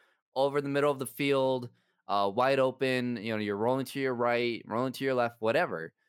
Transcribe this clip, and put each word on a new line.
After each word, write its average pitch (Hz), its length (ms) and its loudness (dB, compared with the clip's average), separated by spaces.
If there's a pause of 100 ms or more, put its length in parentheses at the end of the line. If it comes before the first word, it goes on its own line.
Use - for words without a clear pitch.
(360)
over 139 260 2
the 139 80 -4
middle 143 220 2
of 131 80 -4
the 127 80 -6
field, 131 600 0 (380)
uh, 101 260 2
wide 131 260 2
open, 127 580 0
you 110 160 -4
know, 107 80 -2
you're 101 160 -2
rolling 127 280 0
to - 140 -8
your 135 140 -2
right, 120 540 0
rolling 120 260 -2
to - 100 -8
your 135 120 0
left, 117 240 0
whatever. 110 520 0 (180)